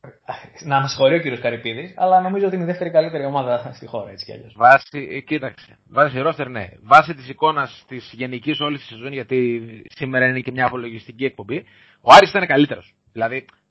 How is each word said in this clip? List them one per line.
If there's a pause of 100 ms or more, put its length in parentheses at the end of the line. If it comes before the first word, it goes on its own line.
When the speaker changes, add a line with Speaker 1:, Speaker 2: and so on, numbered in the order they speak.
(640)
Speaker 1:
να
μας
συγχωρεί
ο
κύριος
Καρυπίδης,
αλλά
νομίζω
ότι
είναι
η
δεύτερη
καλύτερη
ομάδα
στη
χώρα,
έτσι
κι
αλλιώς.
Speaker 2:
Βάσει,
ε,
κοίταξε, (120)
βάσει
ρόστερ,
ναι. (160)
Βάσει
της
εικόνας
της
γενικής
όλης
της
σεζόν,
γιατί (300)
σήμερα
είναι
και
μια
απολογιστική
εκπομπή, (360)
ο
Άρης
ήταν
καλύτερος. (160)
Δηλαδή, (260)